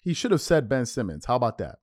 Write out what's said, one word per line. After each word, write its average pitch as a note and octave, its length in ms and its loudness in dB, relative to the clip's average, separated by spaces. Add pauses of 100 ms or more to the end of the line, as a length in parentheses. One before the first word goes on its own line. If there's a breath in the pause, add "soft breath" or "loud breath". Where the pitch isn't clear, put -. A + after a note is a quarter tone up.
He E3+ 140 -2
should A#3 160 -2
have E3+ 100 4
said D3+ 280 2
Ben B2+ 180 0
Simmons. F2+ 400 -6
How B2 100 0
about A#2+ 220 0
that? D#2 240 -8